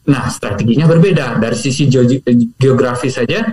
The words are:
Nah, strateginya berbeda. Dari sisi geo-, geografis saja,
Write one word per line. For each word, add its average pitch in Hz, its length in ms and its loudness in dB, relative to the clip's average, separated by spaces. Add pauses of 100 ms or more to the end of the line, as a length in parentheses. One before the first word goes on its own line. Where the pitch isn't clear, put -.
Nah, 127 240 0
strateginya 113 560 -2
berbeda. 160 480 2
Dari 110 240 -2
sisi 139 240 -2
geo-, 127 400 2 (320)
geografis 127 640 0
saja, 170 320 -2